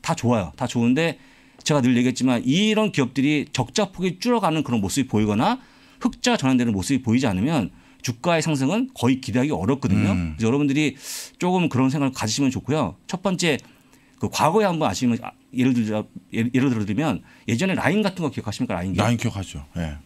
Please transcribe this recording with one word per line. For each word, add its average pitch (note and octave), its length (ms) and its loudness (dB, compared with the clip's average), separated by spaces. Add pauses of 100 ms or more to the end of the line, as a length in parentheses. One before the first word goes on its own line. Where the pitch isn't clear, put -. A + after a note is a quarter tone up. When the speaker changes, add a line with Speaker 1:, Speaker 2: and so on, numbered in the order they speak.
Speaker 1:
다 E3 120 -2
좋아요. G#2+ 440 0
다 B2+ 100 -4
좋은데 B2+ 520 0 (440)
제가 D3 180 2
늘 B2 160 4
얘기했지만 B2 460 2
이런 G#3 480 2
기업들이 C#3 640 0
적자폭이 F#3 640 -2
줄어가는 F#3+ 440 0
그런 A#2+ 180 0
모습이 B2 260 -2
보이거나 A2 520 2 (420)
흑자 - 360 0
전환되는 B2 360 2
모습이 G2+ 300 0
보이지 B2 240 2
않으면 G#2+ 440 0 (300)
주가의 D#3+ 400 0
상승은 D#3 520 0
거의 C3 260 0
기대하기 B2+ 320 -2
어렵거든요. G#2+ 600 0
Speaker 2:
음. E2+ 260 -2
Speaker 1:
그래서 A2 100 0
여러분들이 C#3+ 480 2 (440)
조금 F3+ 280 2
그런 C3 220 2
생각을 C3+ 240 -2
가지시면 B2+ 380 0
좋고요. B2 440 -2 (100)
첫 - 160 -8
번째, E3+ 360 0 (600)
그 G2+ 120 -4
과거에 E3+ 360 2
한번 E3+ 240 0
아시면, A#2 320 0
아, - 100 -12 (220)
예를 B2+ 200 2
들자, G#2+ 300 0 (300)
예-, A2+ 200 0
예를 B2+ 160 2
들어드리면 G#2+ 540 -2 (260)
예전에 F3 260 0
라인 D#3+ 260 0
같은 F#3+ 220 -4
거 C#3+ 60 -2
기억하십니까? G#2+ 460 -6
라인 F#2+ 180 -4
기업? G2 100 2
Speaker 2:
라인 A#2 140 2
기억하죠. F#2+ 480 -6 (100)
예. D#2 300 -4